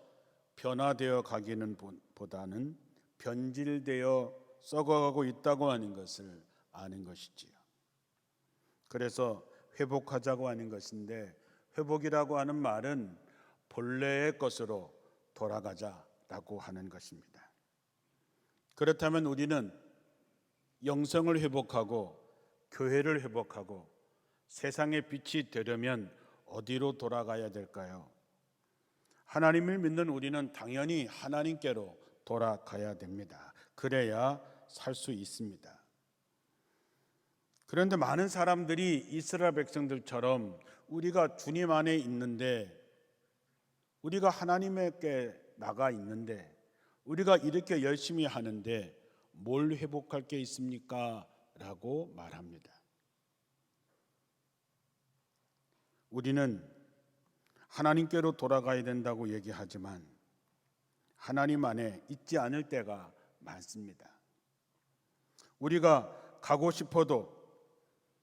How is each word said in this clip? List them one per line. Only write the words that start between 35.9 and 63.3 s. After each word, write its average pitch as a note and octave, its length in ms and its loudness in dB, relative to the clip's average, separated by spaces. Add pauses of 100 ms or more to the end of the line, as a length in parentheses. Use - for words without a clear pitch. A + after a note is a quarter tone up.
그런데 F#3 280 4
많은 D#3+ 340 4
사람들이 F3 800 2
이스라엘 E3 420 2
백성들처럼 C3 1080 0 (300)
우리가 E3 480 4
주님 E3 340 0
안에 D#3+ 280 6
있는데, A#2+ 800 -2 (1300)
우리가 F#3 280 4
하나님께 F3 1040 0 (240)
나가 A2 360 0
있는데, G#2+ 600 -8 (520)
우리가 F3+ 320 6
이렇게 D#3 480 2
열심히 D3 420 0
하는데 A2 680 -4 (340)
뭘 C3+ 460 0
회복할 C#3+ 500 -6
게 C#3+ 140 -4
있습니까? B2 880 -6 (260)
라고 B2+ 640 -8
말합니다. E3 560 -18 (3500)
우리는 B2+ 580 0 (1040)
하나님께로 D#3+ 640 4
돌아가야 B2+ 500 2
된다고 A#2 460 -2
얘기하지만 F#2+ 760 -8 (1120)
하나님 C#3+ 480 2
안에 A2+ 440 -2
있지 D3 300 -4
않을 C#3 300 0
때가 G2+ 440 -6 (260)